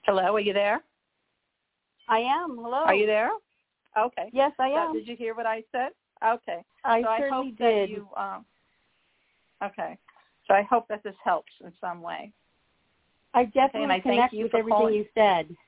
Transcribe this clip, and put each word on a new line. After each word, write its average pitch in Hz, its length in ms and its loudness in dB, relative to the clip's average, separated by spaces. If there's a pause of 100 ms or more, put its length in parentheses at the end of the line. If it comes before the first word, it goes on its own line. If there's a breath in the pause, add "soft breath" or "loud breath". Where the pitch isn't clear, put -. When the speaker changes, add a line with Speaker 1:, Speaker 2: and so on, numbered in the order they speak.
Speaker 1:
Hello, 190 320 2
are 214 40 2
you 202 140 0
there? 202 300 0 (1200)
Speaker 2:
I 226 120 2
am. 269 380 -2
Hello. 233 200 -6
Speaker 1:
Are 294 160 2
you 208 140 2
there? 220 240 0 (680)
Okay. 214 340 -2
Speaker 2:
Yes, 269 280 2
I 262 100 2
Speaker 1:
So 294 80 0
Speaker 2:
am. 330 160 -2
Speaker 1:
did 226 140 -6
you 240 80 -12
hear 226 180 -8
what 226 140 -6
I 220 240 -4
said? 262 220 -4 (300)
Okay. 220 400 -2 (200)
Speaker 2:
I 233 180 2
Speaker 1:
So 226 60 -2
I 220 120 0
Speaker 2:
certainly 269 280 -2
Speaker 1:
hope 226 100 -14
that 233 140 4
Speaker 2:
did. 202 180 2
Speaker 1:
you, 208 260 -10
um, 196 300 -8 (1160)
okay. 196 340 -10 (500 soft breath)
So 202 60 4
I 202 80 6
hope 226 280 0
that 208 120 -8
this 196 220 -12
helps 175 280 -2 (100)
in 170 200 -20
some 175 220 -10
way. 170 280 -12 (1040)
Speaker 2:
I 247 80 4
Speaker 1:
Okay, 233 100 -2
Speaker 2:
definitely 269 320 2
Speaker 1:
and 277 80 0
I 185 40 4
thank 190 80 -6
Speaker 2:
connect 233 300 2
Speaker 1:
you 214 100 -4
Speaker 2:
with 226 80 -4
Speaker 1:
for 233 60 2
Speaker 2:
everything 220 200 2
Speaker 1:
calling. 220 160 4
Speaker 2:
you 214 220 0
said. 175 420 2 (100)